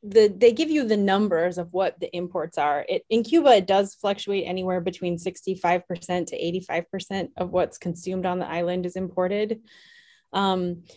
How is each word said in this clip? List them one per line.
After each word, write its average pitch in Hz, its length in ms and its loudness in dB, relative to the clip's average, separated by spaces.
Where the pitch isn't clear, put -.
the, 208 260 6
they 208 240 6
give 311 180 0
you 302 160 2
the 214 120 2
numbers 190 600 2
of 175 140 -8
what 180 280 -2
the - 160 -8
imports 175 420 -6
are, 147 320 0
it, - 200 -2
in 226 140 2
Cuba, 277 340 6
it 185 100 2
does 196 280 2
fluctuate 202 500 -4
anywhere 185 360 -2
between 175 360 -4
sixty-five 180 680 -2
percent 180 420 -4
to - 60 -10
eighty-five 170 560 -6
percent 196 460 -6
of 180 140 -6
what's 180 260 -2
consumed 180 480 -6
on 180 140 -2
the - 100 -6
island 175 360 -2
is 180 120 -8
imported. 196 640 -4
Um, 185 500 0